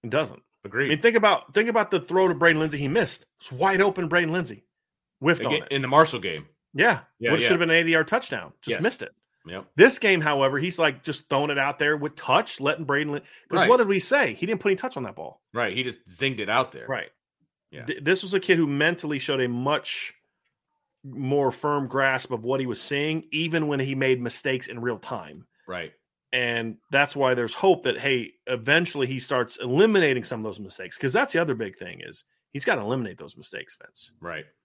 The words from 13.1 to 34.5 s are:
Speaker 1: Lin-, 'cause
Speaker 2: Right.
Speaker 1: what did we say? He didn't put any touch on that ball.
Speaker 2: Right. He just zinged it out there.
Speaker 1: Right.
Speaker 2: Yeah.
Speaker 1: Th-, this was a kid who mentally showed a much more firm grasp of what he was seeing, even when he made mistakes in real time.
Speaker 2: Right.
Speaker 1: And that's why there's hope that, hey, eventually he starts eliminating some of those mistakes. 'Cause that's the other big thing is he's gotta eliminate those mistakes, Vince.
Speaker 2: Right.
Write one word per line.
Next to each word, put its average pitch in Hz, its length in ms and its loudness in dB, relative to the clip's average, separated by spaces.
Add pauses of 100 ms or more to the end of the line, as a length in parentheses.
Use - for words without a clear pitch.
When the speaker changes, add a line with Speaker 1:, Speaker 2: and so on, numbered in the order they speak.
Speaker 1:
Lin-, 143 100 -8 (260)
'cause 175 120 0
Speaker 2:
Right. 180 80 6
Speaker 1:
what 247 100 8
did 226 100 4
we 196 120 2
say? 247 340 0
He - 120 -6
didn't 214 140 -4
put - 80 0
any 196 80 2
touch 247 220 -8
on 131 60 -6
that 101 120 -12
ball. 76 260 -16 (120)
Speaker 2:
Right. 110 200 -2
He 127 80 -2
just 123 240 -8
zinged 120 340 -4
it 101 100 -4
out 123 220 0
there. 58 140 -16
Speaker 1:
Right. 113 240 -8 (600)
Speaker 2:
Yeah. - 160 -14
Speaker 1:
Th-, 147 160 -8
this 185 200 2
was 190 120 -6
a 190 60 2
kid 185 180 4
who 165 80 2
mentally 151 520 -2
showed 135 220 -2
a 123 80 2
much 127 680 -4 (880)
more 135 480 0
firm 143 380 -2
grasp 131 420 0
of 113 140 -6
what 135 160 0
he 131 60 -2
was 117 160 -4
seeing, 156 500 -2
even 156 340 -2
when 143 140 -2
he 135 140 -2
made 131 260 2
mistakes 127 480 -6
in 120 120 -12
real 117 180 -4
time. 85 480 -12 (200)
Speaker 2:
Right. 87 280 -10 (380)
Speaker 1:
And 117 440 -2 (140)
that's 139 260 2
why 135 180 2
there's 120 200 -2
hope 185 300 4
that, 123 140 0
hey, 127 360 -2 (120)
eventually 135 600 0
he 131 120 -6
starts 123 380 -2
eliminating 151 680 4
some 120 160 -8
of 107 60 -8
those 107 160 -8
mistakes. 95 380 -14
'Cause 135 160 -2
that's 262 180 0
the 165 80 2
other 156 140 0
big 110 220 -8
thing 90 260 -16
is - 220 -18 (280)
he's 139 140 -8
gotta 165 160 0
eliminate 110 360 -4
those 73 200 -18
mistakes, - 380 -14
Vince. - 440 -18
Speaker 2:
Right. 80 240 -10 (200)